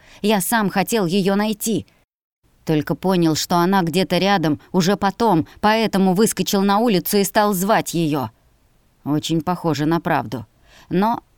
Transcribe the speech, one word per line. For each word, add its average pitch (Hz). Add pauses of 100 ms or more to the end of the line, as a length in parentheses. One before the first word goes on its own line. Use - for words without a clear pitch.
(220)
Я 208
сам 214
хотел 196
её 190
найти. 214 (800)
Только 156
понял, 170
что -
она 185
где-то 180
рядом 175 (120)
уже 180
потом, 196 (120)
поэтому 202
выскочил 196
на 202
улицу 214
и 202
стал 208
звать 190
её». 147 (760)
Очень 151
похоже 160
на 170
правду. 131 (440)
Но 214 (140)